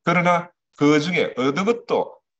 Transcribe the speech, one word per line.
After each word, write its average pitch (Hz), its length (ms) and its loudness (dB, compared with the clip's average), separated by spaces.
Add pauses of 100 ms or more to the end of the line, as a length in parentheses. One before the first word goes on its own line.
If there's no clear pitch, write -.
그러나 175 460 0 (280)
그 147 220 4
중에 160 360 -2
어느 143 280 -2
것도 202 540 -4 (220)